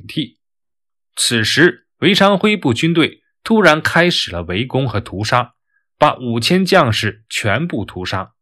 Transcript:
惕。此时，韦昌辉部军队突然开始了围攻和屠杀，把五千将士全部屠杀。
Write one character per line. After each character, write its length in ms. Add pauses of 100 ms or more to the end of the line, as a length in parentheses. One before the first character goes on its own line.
惕。 300 (800)
此 260
时， 440 (120)
韦 140
昌 240
辉 200
部 160
军 200
队 300 (200)
突 180
然 200
开 280
始 220
了 120
围 220
攻 220
和 120
屠 240
杀， 300 (440)
把 200
五 220
千 260
将 260
士 380
全 380
部 160
屠 220
杀。 360